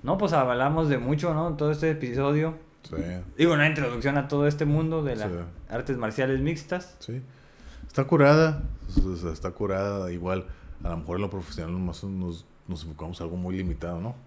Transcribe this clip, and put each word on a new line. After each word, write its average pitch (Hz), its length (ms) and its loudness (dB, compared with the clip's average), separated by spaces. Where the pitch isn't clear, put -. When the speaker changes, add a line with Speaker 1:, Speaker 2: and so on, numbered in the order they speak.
Speaker 1:
No, 156 140 0
pues 196 160 2
hablamos 139 540 4
de 139 100 4
mucho, 147 360 0
¿no? 160 220 0
Todo 151 160 2
este 156 200 2
episodio. 147 680 0
Speaker 2:
Sí. - 120 -10
Speaker 1:
Digo, 165 160 6
una 147 140 6
introducción 139 500 0
a 139 100 0
todo 143 200 2
este 147 180 0
mundo 160 380 2
de 131 140 0
las 107 140 -2
Speaker 2:
Sí. 87 60 -2
Speaker 1:
artes 123 280 -4
marciales 131 440 0
mixtas. 165 580 -4
Speaker 2:
Sí. 123 220 -8
Está 135 180 0
curada. 151 580 6
O 92 100 -4
sea, 82 180 -4
está 87 180 -6
curada. 98 600 -2
Igual, 90 340 -2
a 87 60 -2
lo 82 80 -2
mejor 82 200 -4
en 101 60 0
lo 98 60 -2
profesional 87 440 -6
nomás 90 300 -4
nos, 92 420 -6
nos 80 160 -8
enfocamos 80 360 -10
a 82 60 -6
algo 82 100 -6
muy 90 220 -4
limitado, 87 420 -4
¿no? 120 160 -6